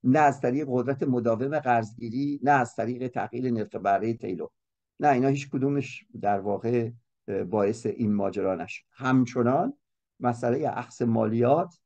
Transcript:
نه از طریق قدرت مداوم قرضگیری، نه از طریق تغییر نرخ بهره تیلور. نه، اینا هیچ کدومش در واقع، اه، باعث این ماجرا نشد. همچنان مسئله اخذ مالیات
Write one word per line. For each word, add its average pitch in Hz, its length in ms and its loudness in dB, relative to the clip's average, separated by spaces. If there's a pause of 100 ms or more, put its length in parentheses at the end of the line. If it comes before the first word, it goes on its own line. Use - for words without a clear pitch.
نه 127 140 6
از 139 220 4
طریق 139 300 0
قدرت 127 320 0
مداوم 123 560 0
قرضگیری، 120 840 -2
نه 139 80 2
از 131 240 2
طریق 123 340 -4
تغییر 120 420 -4
نرخ 107 240 -4
بهره 101 400 0
تیلور. 90 360 -8 (500)
نه، 147 80 4
اینا 135 200 4
هیچ 139 220 -2
کدومش 139 560 -2 (140)
در 101 200 0
واقع، 113 500 -2 (380)
اه، 98 160 -2
باعث 104 420 0
این 104 280 0
ماجرا 95 400 0
نشد. 87 360 -10
همچنان 131 840 2 (500)
مسئله 123 560 -2
اخذ - 240 -8
مالیات 117 720 2 (120)